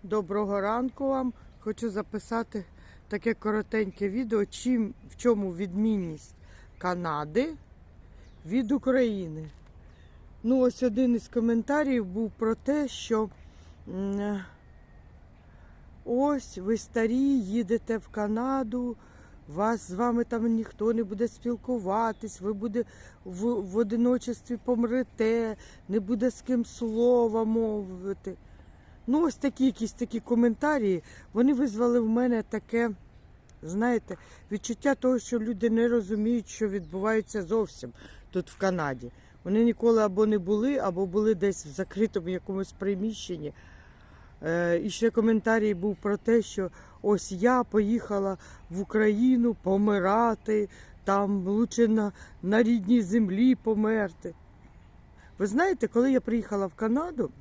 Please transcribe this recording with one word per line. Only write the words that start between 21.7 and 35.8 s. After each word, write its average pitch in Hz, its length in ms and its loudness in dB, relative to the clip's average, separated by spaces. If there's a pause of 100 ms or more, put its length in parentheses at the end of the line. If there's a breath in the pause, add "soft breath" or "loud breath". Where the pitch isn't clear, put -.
ви 196 120 -4
буде 214 320 -4 (400 loud breath)
в, 202 360 -2
в 190 160 -8
одиночестві 240 880 0
помрете, 233 920 0 (320 loud breath)
не 202 120 0
буде 220 300 0
з - 120 -18
ким 240 220 0
слова 233 800 2
мовити". 196 920 -4 (680 soft breath)
Ну, 285 160 2
ось 339 120 0
такі 262 300 -2
якісь 226 280 -2
такі 233 280 -6
коментарі, 233 840 2 (300 loud breath)
вони 254 220 4
визвали 240 460 2
в 226 80 0
мене 233 340 2
таке, 226 480 -2 (720)
знаєте, 214 540 -2 (360 loud breath)
відчуття 240 420 -2
того, 254 240 2
що - 200 -4
люди 220 320 -2
не 226 180 4